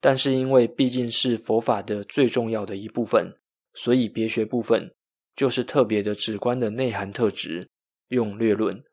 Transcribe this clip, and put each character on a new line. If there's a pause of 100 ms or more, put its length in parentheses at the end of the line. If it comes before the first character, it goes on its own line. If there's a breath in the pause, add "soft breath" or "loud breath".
但
是
因
为
毕
竟
是
佛
法
的
最
重
要
的
一
部
分， (340)
所
以
别
学
部
分 (400)
就
是
特
别
的
直
观
的
内
涵
特
质， (420)
用
略
论。